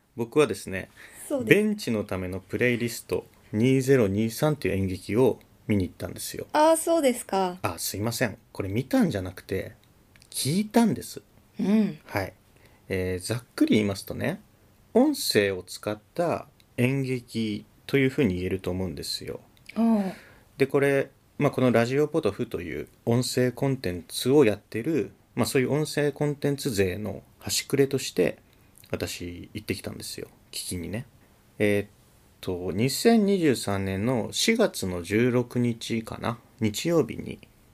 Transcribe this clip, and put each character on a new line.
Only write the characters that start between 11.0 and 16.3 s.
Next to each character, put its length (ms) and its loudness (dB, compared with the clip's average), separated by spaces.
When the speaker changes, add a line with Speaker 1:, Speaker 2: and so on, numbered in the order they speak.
Speaker 1:
す。 180 -14
Speaker 2:
う 20 0
ん。 420 2
Speaker 1:
は 200 -4
い。 80 -12
え 340 -2
ー、 20 -14
ざ 120 -2
っ 80 -8
く 120 2
り 100 4
言 80 4
い 20 0
ま 80 0
す 120 -14
と 80 -8
ね、 260 -4
音 220 6
声 380 2
を 100 -6
使 300 -8
っ 40 -6
た 320 -2